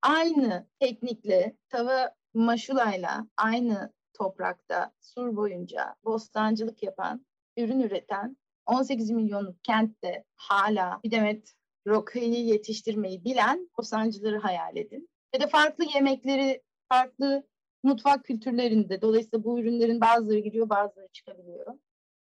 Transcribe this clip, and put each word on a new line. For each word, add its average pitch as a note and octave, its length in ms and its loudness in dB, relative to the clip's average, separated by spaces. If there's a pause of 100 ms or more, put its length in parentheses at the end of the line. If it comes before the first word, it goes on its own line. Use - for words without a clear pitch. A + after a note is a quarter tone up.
aynı C#4+ 640 2 (140)
teknikle A3 760 0 (120)
tava B3+ 460 0 (200)
maşulayla A3+ 920 0 (100)
aynı A3+ 560 0 (220)
toprakta F#3 840 -4
sur B3 360 -6
boyunca F#3 580 -6 (100)
bostancılık A3 800 -2
yapan, G3 440 -6 (300)
ürün A#3+ 240 0
üreten A3+ 560 -4 (300)
on B3+ 160 2
sekiz A3+ 280 -2
milyonluk G3+ 540 -4
kentte A3 600 -2 (120)
hala G3 680 0
bir A3 60 -6
demet G#3+ 440 -2 (320)
rokayı A#3 580 0
yetiştirmeyi G#3+ 800 -2
bilen B3+ 540 0
bostancıları G#3+ 600 -2
hayal E3+ 380 -4
edin. A#3+ 320 -10 (260)
Ve C4 60 -2
de C#4+ 60 2
farklı D4+ 380 2 (100)
yemekleri, C4+ 680 2 (260)
farklı B3+ 580 2 (360)
mutfak C#4 420 2
kültürlerinde, A3+ 800 0
dolayısıyla A3 420 2
bu A#3+ 160 -2
ürünlerin A#3 400 2
bazıları A3 380 4
giriyor, G#3+ 300 0
bazıları G3+ 440 -2
çıkabiliyor. F3+ 680 -18 (560)